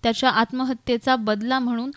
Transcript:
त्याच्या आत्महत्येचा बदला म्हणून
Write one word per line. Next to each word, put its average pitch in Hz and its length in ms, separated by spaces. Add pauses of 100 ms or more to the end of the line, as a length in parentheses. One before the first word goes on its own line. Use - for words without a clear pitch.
त्याच्या 233 280
आत्महत्येचा 254 840
बदला 220 420
म्हणून 240 380